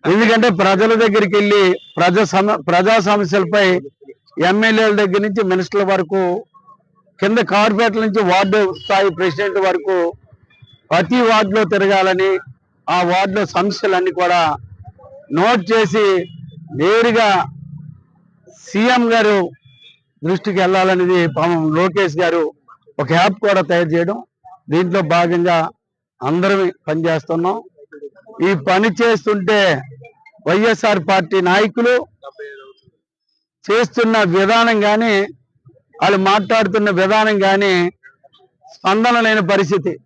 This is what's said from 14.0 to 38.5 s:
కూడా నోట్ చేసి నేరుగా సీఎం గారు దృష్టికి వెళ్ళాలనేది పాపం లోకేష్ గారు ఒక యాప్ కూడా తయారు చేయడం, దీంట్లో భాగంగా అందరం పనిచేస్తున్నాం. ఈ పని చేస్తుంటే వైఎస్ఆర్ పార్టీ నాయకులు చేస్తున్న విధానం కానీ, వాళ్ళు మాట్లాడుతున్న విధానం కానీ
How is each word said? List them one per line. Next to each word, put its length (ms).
కూడా 460
నోట్ 400
చేసి 520
నేరుగా 680
సీఎం 540
గారు 360
దృష్టికి 360
వెళ్ళాలనేది 580
పాపం 240
లోకేష్ 440
గారు 200
ఒక 80
యాప్ 260
కూడా 240
తయారు 240
చేయడం, 240
దీంట్లో 300
భాగంగా 440
అందరం 380
పనిచేస్తున్నాం. 680
ఈ 20
పని 220
చేస్తుంటే 600
వైఎస్ఆర్ 640
పార్టీ 280
నాయకులు 440
చేస్తున్న 500
విధానం 420
కానీ, 260
వాళ్ళు 180
మాట్లాడుతున్న 600
విధానం 340
కానీ 260